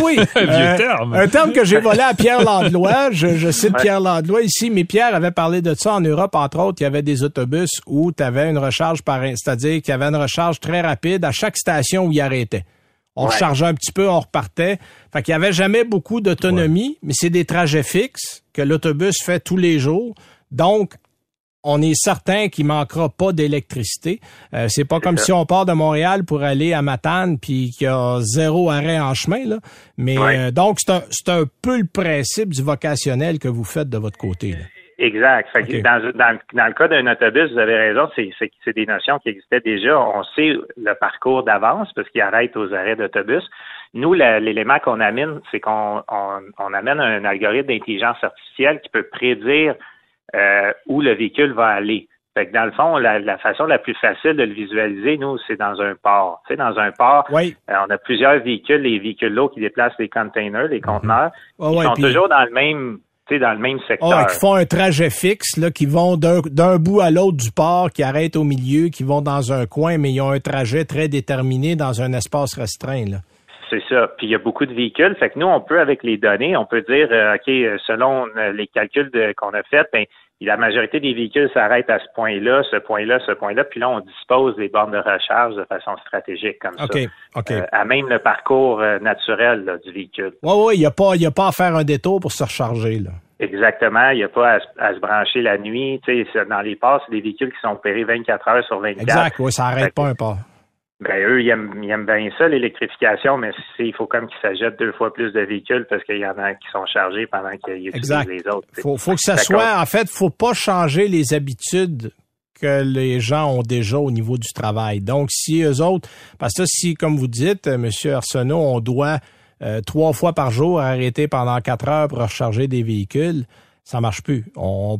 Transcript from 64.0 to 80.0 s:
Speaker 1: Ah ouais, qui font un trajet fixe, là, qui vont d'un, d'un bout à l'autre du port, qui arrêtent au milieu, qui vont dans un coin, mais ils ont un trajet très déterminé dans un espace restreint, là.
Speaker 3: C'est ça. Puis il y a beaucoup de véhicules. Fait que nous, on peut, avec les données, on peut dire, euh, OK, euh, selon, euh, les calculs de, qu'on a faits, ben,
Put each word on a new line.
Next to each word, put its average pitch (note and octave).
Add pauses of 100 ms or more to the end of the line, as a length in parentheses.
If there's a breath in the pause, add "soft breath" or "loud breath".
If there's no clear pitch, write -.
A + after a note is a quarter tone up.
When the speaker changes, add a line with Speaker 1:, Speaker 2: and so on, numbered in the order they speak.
Speaker 1:
Ah F3+
ouais, -
qui -
font G3
un F#3
trajet E3+
fixe, -
là, E3
qui -
vont E3+
d'un, E3 (100)
d'un E3+
bout F#3
à F3
l'autre F3+
du A2+
port, F3
qui -
arrêtent D#3+
au D#3
milieu, C#3+
qui C#3
vont C#3+
dans C#3
un B2+
coin, E3
mais C#3+
ils C3
ont C3+
un C#3
trajet C3+
très D3+
déterminé C#3
dans C3
un B2+
espace B2+
restreint, B2
là. G2 (520)
Speaker 3:
C'est A2
ça. B2
Puis A2+
il -
y A2
a G#2
beaucoup -
de B2+
véhicules. D3+
Fait A2+
que -
nous, E3+
on E3+
peut, D#3+
avec D3
les A2+
données, G#2+
on A2+
peut A#2
dire, C#3
euh, G#2+
OK, -
euh, B2 (100)
selon, B2+ (120)
euh, G#2+
les G#2
calculs C3+
de, A2
qu'on G#2
a G2+
faits, D3+
ben, G#2+ (340 soft breath)